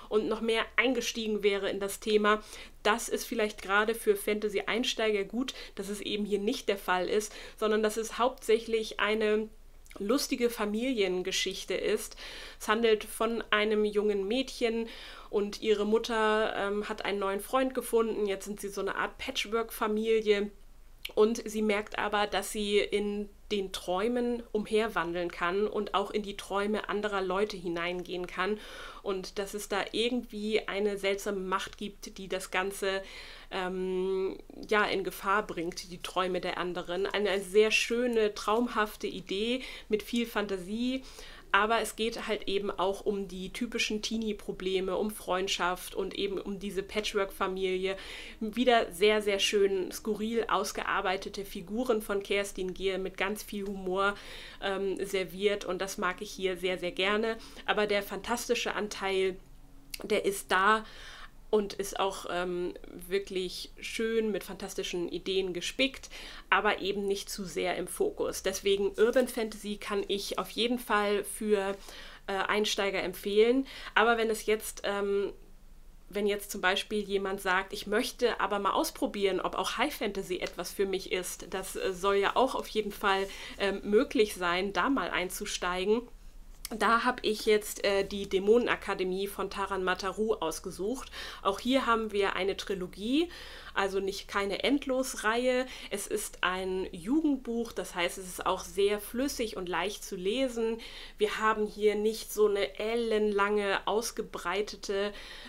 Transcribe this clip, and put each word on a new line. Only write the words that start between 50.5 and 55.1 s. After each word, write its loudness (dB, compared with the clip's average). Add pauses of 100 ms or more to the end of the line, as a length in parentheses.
Figuren 0
von -2
Kerstin -2
Gier -2
mit -6
ganz 0
viel -6
Humor, 0 (480)
ähm, -2
serviert. 0